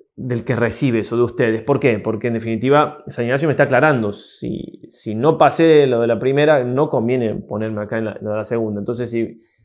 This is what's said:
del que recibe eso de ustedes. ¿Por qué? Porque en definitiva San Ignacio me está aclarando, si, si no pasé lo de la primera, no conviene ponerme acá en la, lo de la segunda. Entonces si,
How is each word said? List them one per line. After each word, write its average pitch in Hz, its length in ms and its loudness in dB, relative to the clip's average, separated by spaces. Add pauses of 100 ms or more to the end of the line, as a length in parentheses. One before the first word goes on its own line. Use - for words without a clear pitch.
(160)
del 120 300 -6
que 123 100 -2
recibe 113 440 0
eso 117 180 -4
de 120 60 4
ustedes. 113 400 0
¿Por 139 160 0
qué? 120 180 2
Porque 110 300 -4
en 117 80 -2
definitiva 113 720 0
San 120 180 -6
Ignacio 135 220 0
me 139 60 2
está 147 100 2
aclarando, 123 500 2
si, - 760 -12
si - 280 -10
no 147 240 2
pasé 156 480 6
lo 120 140 2
de 117 40 2
la 117 140 0
primera, 139 440 2
no 131 240 0
conviene 120 460 0
ponerme 104 480 -6
acá 107 160 -6
en 113 80 -4
la, 104 160 -8
lo 107 80 -6
de 104 80 -4
la 110 60 -4
segunda. 110 360 -4
Entonces 117 300 -6
si, 117 320 -4 (240)